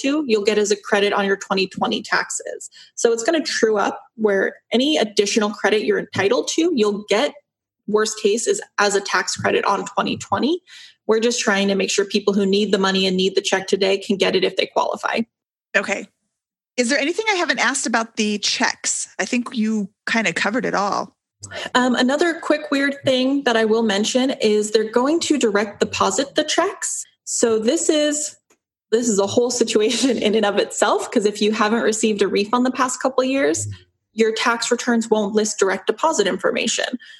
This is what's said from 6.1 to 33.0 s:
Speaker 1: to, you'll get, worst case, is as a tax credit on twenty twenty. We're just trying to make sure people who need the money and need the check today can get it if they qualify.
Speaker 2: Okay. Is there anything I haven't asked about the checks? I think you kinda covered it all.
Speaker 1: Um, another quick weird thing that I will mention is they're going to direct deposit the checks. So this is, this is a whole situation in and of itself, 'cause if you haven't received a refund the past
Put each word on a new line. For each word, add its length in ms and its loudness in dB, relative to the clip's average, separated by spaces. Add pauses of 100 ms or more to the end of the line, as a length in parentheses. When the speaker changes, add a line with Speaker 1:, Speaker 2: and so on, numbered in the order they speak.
Speaker 1:
to, 240 0
you'll 360 0
get, 240 0 (540)
worst 340 0
case, 260 0
is 140 0 (160)
as 180 2
a 60 0
tax 340 -2
credit 300 0
on 200 0
twenty 320 -4
twenty. 440 -2 (460)
We're 120 2
just 220 0
trying 260 2
to 80 2
make 160 -2
sure 140 0
people 280 0
who 120 2
need 260 2
the 60 2
money 280 2
and 120 0
need 180 0
the 60 2
check 260 -2
today 300 2
can 200 -2
get 180 2
it 80 0
if 120 0
they 120 0
qualify. 540 -2 (540)
Speaker 2:
Okay. 320 -2 (720)
Is 120 2
there 100 2
anything 300 -2
I 60 2
haven't 240 0
asked 260 0
about 300 -2
the 240 0
checks? 800 -2
I 60 -2
think 300 -4
you 340 -2 (200)
kinda 240 0
covered 320 -2
it 100 -2
all. 420 -2 (560)
Speaker 1:
Um, 220 2
another 440 0
quick 300 -2
weird 340 0
thing 420 2
that 120 2
I 80 2
will 160 2
mention 480 0 (120)
is 300 2
they're 200 0
going 300 2
to 180 0
direct 400 0
deposit 560 -2
the 80 2
checks. 600 -2 (200)
So 340 0
this 320 0
is, 460 0 (560)
this 180 2
is 80 2
a 80 4
whole 240 2
situation 720 2
in 160 2
and 100 2
of 140 0
itself, 500 0
'cause 160 2
if 160 -2
you 100 2
haven't 300 0
received 400 0
a 60 2
refund 360 0
the 80 0
past 300 -2